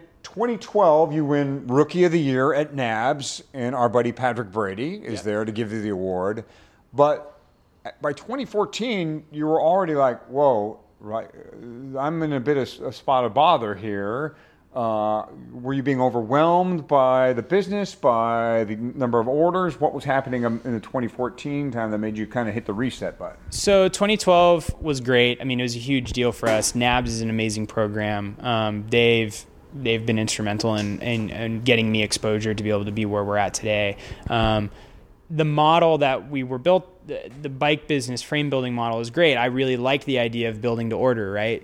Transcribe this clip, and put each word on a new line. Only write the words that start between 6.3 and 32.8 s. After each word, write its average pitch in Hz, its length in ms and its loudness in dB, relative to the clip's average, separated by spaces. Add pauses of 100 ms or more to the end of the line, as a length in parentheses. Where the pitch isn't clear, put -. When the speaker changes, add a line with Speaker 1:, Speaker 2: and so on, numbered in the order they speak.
Speaker 1:
But 143 480 2 (600)
by 147 120 -4
twenty 247 320 -8
fourteen, 202 880 -4
you 151 140 -4
were 156 140 2
already 165 340 2
like, 131 340 2
"Whoa, 120 500 2 (220)
right, 107 280 -8 (720)
I'm 156 240 -2
in 151 120 -2
a 135 60 0
bit 143 160 2
of 127 300 -4
a 131 60 -8
spot 127 320 2
of 110 100 -2
bother 135 400 4
here." 104 600 -4 (360)
Uh, 107 540 0 (240)
were 123 220 -6
you 139 100 0
being 131 180 2
overwhelmed 147 840 2
by 131 460 4
the 117 100 -2
business, 196 500 -2
by 117 760 2
the 107 80 -4
number 120 420 0
of 113 80 2
orders? 170 540 0
What 147 120 0
was 139 120 -8
happening, 131 400 0
um, 113 200 -2
in 127 80 -4
the 113 60 -2
twenty 120 300 -4
fourteen 143 640 -6
time 113 180 -4
that 107 80 -2
made 107 180 -4
you 107 80 -4
kinda 110 280 -4
hit 110 140 -6
the 107 60 -4
reset 104 460 -6
button? 87 180 -12 (140)
Speaker 2:
So 196 380 4
twenty 208 280 0
twelve 175 640 4
was 147 200 -2
great. 123 400 4
I - 40 -8
mean, 127 140 -2
it 123 60 0
was 120 100 -2
a 120 60 -8
huge 123 320 -2
deal 120 180 2
for 113 180 -2
us. 110 280 2
nabs 120 360 2
is 113 80 -4
an 113 100 -2
amazing 110 360 -2
program. 104 760 -4
Um, 107 480 -2
they've, 117 540 2 (300)
they've 117 320 -2
been 113 140 0
instrumental 107 560 -2
in, 104 260 -4
in, 113 280 -4
in 113 320 -6
getting 117 280 2
me 110 140 0
exposure 107 500 -2
to 107 80 -4
be 107 80 -2
able 101 140 0